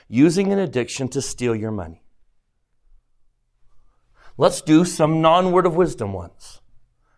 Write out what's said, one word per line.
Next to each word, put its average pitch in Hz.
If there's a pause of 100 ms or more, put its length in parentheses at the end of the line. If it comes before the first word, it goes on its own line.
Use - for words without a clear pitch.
using 170
an 196
addiction 123
to 139
steal 117
your 110
money? 85 (2250)
Let's 175
do 160
some 160
non-word 180
of 165
wisdom 131
ones, - (560)